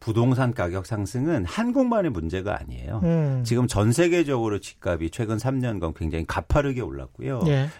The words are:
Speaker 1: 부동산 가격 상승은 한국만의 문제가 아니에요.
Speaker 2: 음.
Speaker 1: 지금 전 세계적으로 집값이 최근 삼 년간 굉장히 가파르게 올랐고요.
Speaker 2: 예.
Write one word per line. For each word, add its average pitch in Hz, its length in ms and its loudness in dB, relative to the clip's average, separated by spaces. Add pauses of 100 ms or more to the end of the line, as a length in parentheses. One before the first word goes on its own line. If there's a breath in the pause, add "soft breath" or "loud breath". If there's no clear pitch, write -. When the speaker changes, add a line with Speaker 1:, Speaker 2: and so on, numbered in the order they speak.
Speaker 1:
부동산 120 540 2
가격 95 320 -4
상승은 113 580 -2
한국만의 233 640 0
문제가 92 480 -4
아니에요. 69 460 -8
Speaker 2:
음. 151 400 2
Speaker 1:
지금 120 220 2
전 107 260 4
세계적으로 143 680 2
집값이 82 500 -4
최근 110 280 -2
삼 131 200 -2
년간 101 340 -2
굉장히 80 340 -4
가파르게 139 540 0
올랐고요. 104 680 -6
Speaker 2:
예. 139 200 2 (120 loud breath)